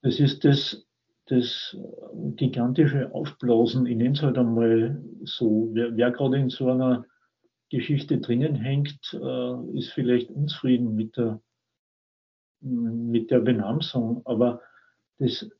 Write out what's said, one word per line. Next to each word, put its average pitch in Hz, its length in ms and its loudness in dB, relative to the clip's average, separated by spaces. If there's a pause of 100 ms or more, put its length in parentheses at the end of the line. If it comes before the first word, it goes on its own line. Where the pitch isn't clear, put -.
das - 160 0
ist - 260 2
das, - 400 2 (420)
das, - 500 -2
äh, - 580 -12
gigantische 131 760 0
Aufblasen, 120 720 2
ich 120 120 -2
nenn's 127 240 2
halt 131 160 2
einmal 113 680 2 (200)
so, 110 500 0
wer, 117 220 -2
wer 120 160 4
gerade 135 260 0
in 135 120 2
so 127 200 0
einer 127 360 2 (640)
Geschichte 143 500 0
drinnen 135 360 0
hängt, 139 580 -4
äh, 127 640 -6
ist - 140 -8
vielleicht 123 380 0
unzufrieden 123 680 0
mit 110 220 -4
der, 113 240 -2 (1200)
mit 117 680 -2
der 127 100 4
Benamsung, 120 840 0
aber 120 360 0 (580)
das, - 300 -2 (100)